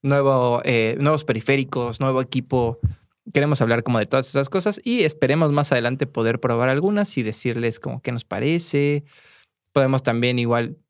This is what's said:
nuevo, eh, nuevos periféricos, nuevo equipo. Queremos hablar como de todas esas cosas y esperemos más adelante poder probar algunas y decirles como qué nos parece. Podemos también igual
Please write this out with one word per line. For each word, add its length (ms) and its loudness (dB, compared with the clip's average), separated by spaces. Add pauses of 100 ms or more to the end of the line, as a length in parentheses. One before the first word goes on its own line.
nuevo, 600 2
eh, 360 2
nuevos 240 0
periféricos, 760 -2
nuevo 200 0
equipo. 580 -2 (540)
Queremos 300 2
hablar 200 2
como 160 0
de 60 0
todas 240 0
esas 220 -2
cosas 340 -2
y 200 0
esperemos 480 2
más 200 0
adelante 340 0
poder 320 -2
probar 300 0
algunas 480 0
y 60 -2
decirles 580 -4
como 220 -8
qué 100 -6
nos 120 -8
parece. 800 -2 (680)
Podemos 300 2
también 360 0
igual 380 -2 (140)